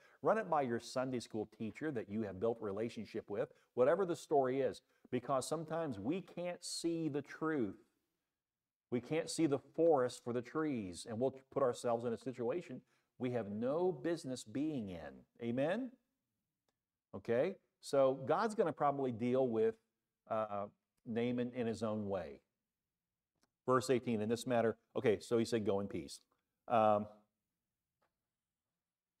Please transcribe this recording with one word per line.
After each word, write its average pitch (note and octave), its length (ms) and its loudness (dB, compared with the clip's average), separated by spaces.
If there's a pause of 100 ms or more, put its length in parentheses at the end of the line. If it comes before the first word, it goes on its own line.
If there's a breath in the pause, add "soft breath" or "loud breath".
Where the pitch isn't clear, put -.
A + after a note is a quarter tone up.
(220 soft breath)
Run F#3 160 4
it G3 120 -4
by D3+ 140 4
your A#2 180 0
Sunday B2+ 400 -2
school G#2+ 260 -4 (100)
teacher A#2+ 340 -6
that G#2+ 180 -6
you A2 140 -2
have F#2+ 180 -6
built A#2 180 2
relationship G#2+ 720 -6
with. G#2 240 -4 (220 soft breath)
Whatever E3 300 6
the E3+ 120 -2
story C3+ 420 2
is, A2+ 220 -2 (300 soft breath)
because B2+ 360 0
sometimes D#3+ 500 -4
we G3 240 -2
can't F3 420 -8
see E3 440 -2
the C#3+ 140 -2
truth. C#3 560 -2 (1120)
We B2 80 0
can't D#3 300 -2
see D#3+ 160 2
the C#3 140 2
forest D3 680 2
for A#2 80 -2
the A#2+ 80 0
trees, A#2+ 640 -4
and A2+ 140 -4
we'll C3 200 0 (100)
put - 120 2
ourselves A#2+ 400 2
in A#2+ 80 0
a A2 60 -2
situation B2+ 640 -4 (360)
we B2 140 -2
have A2+ 180 -2
no C#3 420 0
business D3 520 -4
being C3 460 -4
in. D2+ 340 -12 (180)
Amen? D#3 500 0 (1200)
Okay? B2+ 400 0 (240)
So C3+ 360 4 (100)
God's G#3 300 0
gonna F3 180 2
probably C#3 400 0
deal B2 340 2
with, A2+ 280 2 (540)
uh, G#2 380 -4 (380)
Naaman B2 480 -2
in B2 120 -4
his G#2+ 160 -2
own G#2+ 280 -2
way. E2 320 -6 (1200)
Verse B2+ 240 4
eighteen, A#2+ 320 2
"In G#2+ 80 -2
this A#2 180 -2
matter," A2+ 300 2 (180)
okay, A2 240 2
so - 180 0
he A#2 80 2
said, A2+ 180 0
"Go G2+ 160 2
in G2+ 80 -4
peace." E2 340 -10 (460)
Um, G#2+ 400 4 (2250)